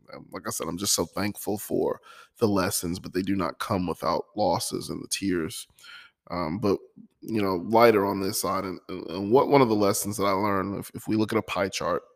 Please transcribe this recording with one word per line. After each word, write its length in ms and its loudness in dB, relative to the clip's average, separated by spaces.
and 180 -16
like 160 -10
I 40 -8
said, 180 -6
I'm 80 -6
just 180 0
so 120 2
thankful 500 -4
for 440 -2
the 100 4
lessons, 500 0
but 160 -10
they 80 0
do 140 -2
not 240 -4
come 260 -2
without 380 -2
losses 540 -2
and 120 -8
the 60 -14
tears. 580 -4
Um, 280 -4
but, 200 2
you 200 -4
know, 160 0
lighter 380 8
on 160 0
this 200 -2
side, 240 -2
and, 240 -8
and, 200 -10
and 220 -4
what, 180 6
one 140 8
of 60 4
the 60 2
lessons 440 2
that 60 0
I 80 2
learned, 480 0
if, 140 -12
if 140 -14
we 80 2
look 160 0
at 60 2
a 40 0
pie 260 -2
chart, 340 -4